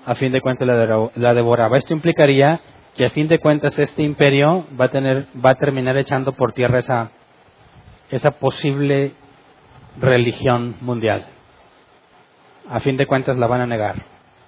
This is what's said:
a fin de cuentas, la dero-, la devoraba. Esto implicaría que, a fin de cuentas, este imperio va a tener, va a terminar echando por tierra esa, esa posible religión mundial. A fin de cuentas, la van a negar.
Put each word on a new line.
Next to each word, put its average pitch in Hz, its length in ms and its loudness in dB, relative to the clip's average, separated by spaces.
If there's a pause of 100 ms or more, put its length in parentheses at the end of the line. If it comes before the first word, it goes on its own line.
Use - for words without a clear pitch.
a 123 100 -4
fin 131 180 -2
de 131 80 0
cuentas, 127 280 -2
la 123 80 2
dero-, 110 400 0
la 120 180 2
devoraba. 117 440 2
Esto 151 160 -2
implicaría 151 640 2 (360)
que, 123 100 2
a - 40 0
fin 151 160 -2
de 160 140 2
cuentas, 147 380 0
este 147 240 -2
imperio 147 640 2 (120)
va 127 60 2
a 127 60 2
tener, 135 360 -2 (180)
va 131 60 8
a 131 60 4
terminar 131 400 -2
echando 135 360 -2
por 120 200 -2
tierra 123 260 0
esa, 117 320 -2 (1000)
esa 139 220 0
posible 139 800 -2 (840)
religión 120 840 0
mundial. 110 460 -4 (1400)
A 120 100 -6
fin 135 160 -2
de 135 100 0
cuentas, 131 300 -2
la 120 120 0
van 123 140 0
a 123 40 -2
negar. 107 300 -4 (520)